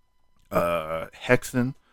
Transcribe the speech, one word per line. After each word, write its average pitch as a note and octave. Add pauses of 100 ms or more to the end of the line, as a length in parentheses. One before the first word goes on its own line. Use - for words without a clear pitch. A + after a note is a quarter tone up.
(520)
Uh, E2 (180)
Hexen B2+ (180)